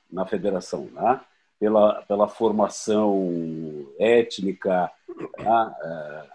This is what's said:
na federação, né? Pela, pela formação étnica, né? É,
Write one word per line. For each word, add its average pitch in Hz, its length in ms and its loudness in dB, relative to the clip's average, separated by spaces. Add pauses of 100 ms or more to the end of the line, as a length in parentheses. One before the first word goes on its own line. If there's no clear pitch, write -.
(100)
na 92 140 -4
federação, 90 680 -4
né? 113 280 0 (380)
Pela, 107 500 4
pela 101 200 2
formação 95 1600 -2 (120)
étnica, 98 920 2 (480)
né? 113 360 0 (100)
É, 76 380 -10 (120)